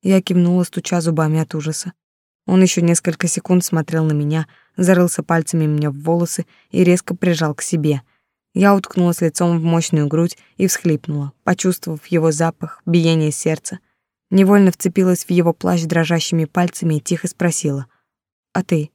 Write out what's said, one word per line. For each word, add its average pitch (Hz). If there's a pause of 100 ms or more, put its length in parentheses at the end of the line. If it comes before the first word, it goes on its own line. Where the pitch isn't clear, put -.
Я 190
кивнула, 180
стуча 175
зубами 160
от 156
ужаса. 156 (540)
Он 185
ещё 185
несколько 170
секунд 180
смотрел 160
на 156
меня, 151 (300)
зарылся 180
пальцами 165
мне 151
в 143
волосы 170 (260)
и 185
резко 180
прижал 165
к -
себе. 151 (520)
Я 202
уткнулась 180
лицом 170
в 160
мощную 165
грудь 165 (180)
и 190
всхлипнула, 147 (120)
почувствовав 180
его 165
запах, 165
биение 165
сердца. - (520)
Невольно 196
вцепилась 185
в -
его 170
плащ 180
дрожащими 165
пальцами 170
и 151
тихо -
спросила: 147 (680)
«А 185
ты?» 151